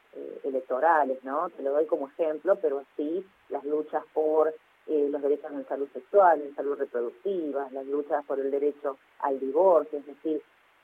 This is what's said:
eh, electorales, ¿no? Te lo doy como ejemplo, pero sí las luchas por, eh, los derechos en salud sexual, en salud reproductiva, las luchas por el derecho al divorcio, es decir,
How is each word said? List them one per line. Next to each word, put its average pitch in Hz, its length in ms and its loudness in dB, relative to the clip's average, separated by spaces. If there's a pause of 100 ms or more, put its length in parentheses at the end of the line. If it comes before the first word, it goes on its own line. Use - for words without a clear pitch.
(140)
eh, 139 300 -14
electorales, 135 800 2
¿no? 151 260 -4
Te - 120 -14
lo 139 100 -2
doy 151 140 2
como 147 220 -4
ejemplo, 160 520 0
pero 139 240 -2 (120)
sí 165 280 -4 (240)
las - 160 -8
luchas 151 380 -4 (100)
por, 156 420 2 (320)
eh, 147 240 2
los 143 120 -4
derechos 147 280 0
en 139 160 -10
salud 139 260 -6
sexual, 160 500 4
en 143 120 -12
salud 139 240 -4
reproductiva, 139 920 -4
las 135 140 -8
luchas 147 400 -2
por 139 120 -4
el 135 140 -2
derecho 143 460 -2 (200)
al 135 220 -2
divorcio, 151 580 4
es 139 80 -16
decir, 147 360 -4 (420)